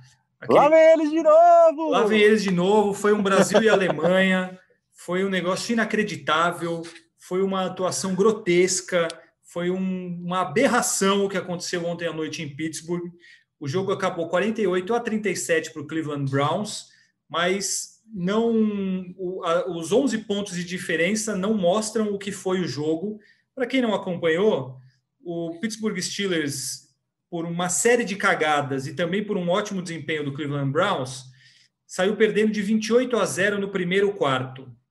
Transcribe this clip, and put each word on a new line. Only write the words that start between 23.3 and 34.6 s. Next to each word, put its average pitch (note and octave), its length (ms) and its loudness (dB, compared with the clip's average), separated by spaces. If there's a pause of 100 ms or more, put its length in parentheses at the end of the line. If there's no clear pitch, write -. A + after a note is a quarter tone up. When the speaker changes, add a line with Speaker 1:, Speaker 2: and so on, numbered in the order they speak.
Speaker 1:
Pra B3+ 120 -4
quem C4 160 0
não A3 120 0
acompanhou, F3 840 0 (440)
o E3+ 380 -8
Pittsburgh G#3+ 400 -6
Steelers, E3+ 960 -6 (340)
por E3 140 -8
uma E3+ 240 -4
série A#3 380 2
de F#3+ 100 -6
cagadas D3 720 0
e D#3 60 -10
também F3+ 320 -2
por G#3+ 100 -4
um F3 140 -2
ótimo G3+ 320 -2
desempenho D#3 420 -6
do C#3 80 -4
Cleveland C#3 400 -4
Browns, D#3 540 -2 (600)
saiu G3 300 0
perdendo G#3+ 360 2
de G#3+ 100 -4
vinte G#3+ 240 0
e A3 80 0
oito B3 240 2
a F#3+ 80 2
zero F#3+ 340 0
no G3 120 -6
primeiro F#3+ 420 0
quarto, C3 580 -2 (180)